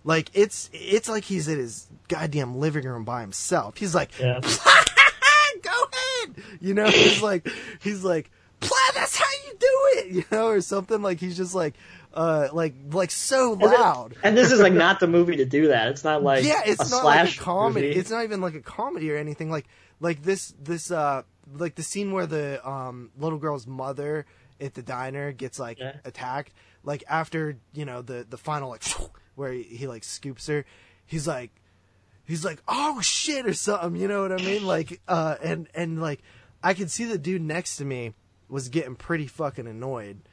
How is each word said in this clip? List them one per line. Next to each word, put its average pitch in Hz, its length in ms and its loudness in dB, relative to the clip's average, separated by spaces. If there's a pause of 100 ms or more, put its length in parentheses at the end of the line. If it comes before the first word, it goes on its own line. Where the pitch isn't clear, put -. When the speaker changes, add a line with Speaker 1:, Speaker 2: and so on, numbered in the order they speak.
Speaker 1:
Like, 160 300 0
it's, 202 380 2
it's 185 360 -2
like 214 160 -4
he's 165 240 -4
at 156 100 -2
his 117 280 -8 (220)
goddamn 147 500 -4
living 147 260 -2
room 120 200 -8
by 120 160 -6
himself. 110 580 -4
He's 185 160 -4
like, 151 240 0
Speaker 2:
Yeah. 127 220 0
Speaker 1:
<laughs> 554 1200 6
"Go - 80 -4
ahead." 508 640 -2 (260)
You 190 140 -2
know, 208 120 2
he's - 360 6
like, 196 240 0 (340)
he's 196 240 -6
like, 170 260 0 (300)
"Pla-, 523 340 2
that's - 220 -2
how 605 80 2 (220)
you 508 120 -16
do 508 100 4 (320)
it," 190 120 -8
you 180 180 0
know, 220 180 0
or 214 120 2
something. 196 420 -4
Like, 185 160 -2
he's 180 180 -6
just 180 180 -6
like, 165 200 -2 (440)
uh, 156 340 0
like, 160 220 -2 (160)
like, 180 200 0
so 254 440 0
Speaker 2:
And 190 80 2
it, 208 40 8
Speaker 1:
loud. 214 560 6
Speaker 2:
and 208 140 6
this 254 160 8
is, 226 80 8
like, 185 140 10
not 175 260 6
the 180 60 6
movie 170 300 4
to 135 100 2
do 147 220 4
that. 117 200 4
It's 143 160 -4
not, 151 180 2
like, 135 220 4
Speaker 1:
Yeah, 302 220 4
it's - 200 2
Speaker 2:
a - 40 -4
Speaker 1:
not, 247 140 2
like, 151 160 8
a 180 60 6
Speaker 2:
slash - 120 -4
Speaker 1:
comedy. 185 500 0
Speaker 2:
movie. 156 120 0
Speaker 1:
It's 185 100 -8
not 233 140 -2
even, 214 160 -4
like, 175 160 -4
a 143 40 -12
comedy 214 500 -6
or 147 60 -2
anything. 151 340 -6
Like, 151 160 -6 (340)
like, 156 220 -4
this, 196 380 -4
this, 160 300 -8
uh, 143 320 -2 (340)
like, 170 200 -6
the 165 60 -10
scene 196 300 -6
where 180 140 -2
the, 143 420 -6
um, 127 480 -12
little 156 220 -4
girl's 143 280 -6
mother 139 600 -8 (340)
at 139 140 -10
the 127 80 -14
diner 135 500 -8
gets, 127 260 -12
like, 117 200 -10
Speaker 2:
Yeah. 135 160 -10 (100)
Speaker 1:
attacked. 127 480 -10 (300)
Like, 143 260 -8
after, 156 480 -4 (160)
you 147 120 -10
know, 123 180 -10
the, 120 260 -12
the 123 80 -14
final, 147 340 -8
like, 110 120 -16 (280)
<laughs> - 260 -20
where 131 160 -8
he, 123 100 -8
he, 117 240 -12
like, 120 180 -12
scoops - 440 -12
her, 147 160 -2 (420)
he's 156 220 -6
like, 127 240 -8 (720)
he's 160 200 -8
like, 160 240 -6
"Oh, 285 320 -2
shit," 269 460 -4
or 180 80 0
something, 175 460 -4
you 196 80 -2
know 202 140 -2
what 190 100 -4
I 185 40 -2
mean? 196 300 -4
Like, 170 420 -4
uh, 160 340 -2
and, 165 320 -6
and, 165 280 -6
like, 147 180 -6 (440)
I 185 100 2
could 180 160 -6
see 233 140 -6
the 226 140 -4
dude 170 240 -4
next 160 340 -6
to 143 80 -10
me 123 280 -8 (360)
was 131 200 -8
getting 127 280 -4
pretty 156 320 -6
fucking 135 400 -8
annoyed. 110 500 -10 (140)